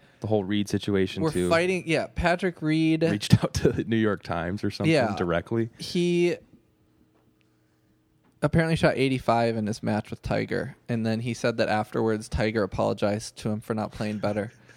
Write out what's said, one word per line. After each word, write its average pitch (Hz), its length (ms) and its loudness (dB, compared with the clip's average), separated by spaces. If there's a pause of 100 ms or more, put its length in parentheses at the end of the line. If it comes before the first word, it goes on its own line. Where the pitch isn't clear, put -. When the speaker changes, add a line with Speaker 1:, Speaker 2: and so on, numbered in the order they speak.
(200)
Speaker 1:
The 110 80 -6
whole 104 160 4
Reed 104 240 0
situation, 95 560 0
Speaker 2:
we're - 80 0
Speaker 1:
too. - 180 0
Speaker 2:
fighting. 175 380 2
Yeah, 147 260 0
Patrick 175 480 0
Reed 160 420 2
Speaker 1:
Reached - 380 2
out - 140 -4
to - 160 2
the - 140 -4
New 110 100 0
York 107 260 2
Times 85 440 -4
or 101 40 0
something 101 220 0
Speaker 2:
Yeah. 117 240 2
Speaker 1:
directly. 98 640 0
Speaker 2:
He 175 580 0 (2000)
apparently 160 340 2
shot 156 220 4
eighty-five 117 600 2
in 107 100 -2
his 104 160 -6
match 107 260 -2
with - 120 -12
Tiger, 107 540 -2 (120)
and 113 180 -2
then 110 160 0
he 120 120 -4
said 117 240 -2
that 113 120 2
afterwards 110 600 -2
Tiger 110 340 0
apologized 104 760 -2
to - 120 -6
him 107 120 -2
for - 120 -6
not 107 180 -4
playing 107 280 -4
better, 104 320 -2 (260)